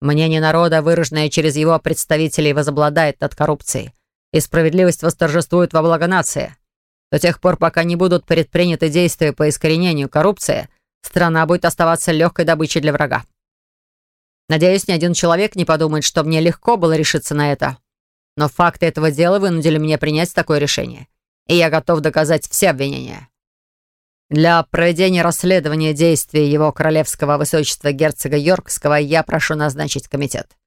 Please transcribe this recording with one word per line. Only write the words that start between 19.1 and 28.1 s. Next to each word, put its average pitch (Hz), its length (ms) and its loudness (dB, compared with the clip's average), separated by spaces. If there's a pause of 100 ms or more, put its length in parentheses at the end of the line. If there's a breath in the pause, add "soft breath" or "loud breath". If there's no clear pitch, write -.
дела 170 280 2
вынудили 165 400 0
меня 156 180 0
принять 156 380 -2
такое 156 240 0
решение, 139 500 -4 (380)
и - 80 0
я 165 160 4
готов 156 300 0
доказать 156 460 0
все - 220 0
обвинения. 135 600 -6 (1040)
Для 165 340 2
проведения 175 580 0
расследования 156 680 0
действий 151 580 2
его 151 220 2
королевского 156 640 -2
высочества 147 560 -2
герцога 147 460 -2